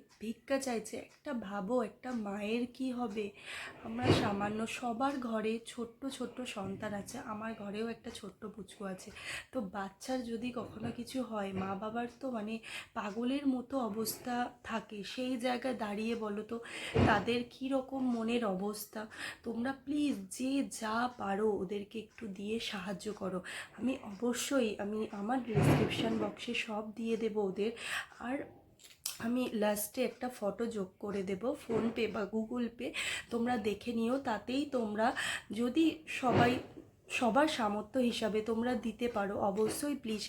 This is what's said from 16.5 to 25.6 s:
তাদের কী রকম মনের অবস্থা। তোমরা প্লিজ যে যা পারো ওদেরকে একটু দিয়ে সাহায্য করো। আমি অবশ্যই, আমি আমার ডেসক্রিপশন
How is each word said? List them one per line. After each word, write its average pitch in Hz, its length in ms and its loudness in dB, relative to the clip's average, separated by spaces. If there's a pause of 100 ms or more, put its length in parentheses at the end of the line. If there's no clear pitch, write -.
তাদের 233 340 6 (100)
কী - 180 -4
রকম 269 320 0 (140)
মনের 233 300 2
অবস্থা। 208 640 -2 (380)
তোমরা 233 280 0
প্লিজ 285 420 2 (240)
যে 262 140 0 (280)
যা 226 280 2 (100)
পারো 202 320 4
ওদেরকে 202 480 -2
একটু 214 300 -10
দিয়ে 202 320 -2
সাহায্য 196 520 -4
করো। 185 300 -2 (360)
আমি 240 140 2 (100)
অবশ্যই, 233 760 2
আমি 214 340 -2
আমার 214 300 0
ডেসক্রিপশন 226 760 4